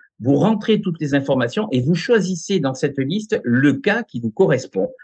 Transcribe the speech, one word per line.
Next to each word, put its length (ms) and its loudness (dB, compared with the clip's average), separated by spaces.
vous 160 2
rentrez 460 2
toutes 180 -4
les 140 -2
informations 580 0
et 100 2
vous 120 2
choisissez 680 0
dans 140 0
cette 240 -2
liste 460 -2
le 300 4
cas 300 0
qui 160 -10
vous 120 -4
correspond. 580 0